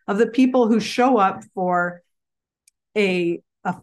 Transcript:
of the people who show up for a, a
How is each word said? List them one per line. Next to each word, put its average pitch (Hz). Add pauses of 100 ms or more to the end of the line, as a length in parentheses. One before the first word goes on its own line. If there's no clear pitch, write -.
of 202
the 233
people 254
who 226
show 247
up 190 (120)
for 175 (920)
a, 180 (240)
a 185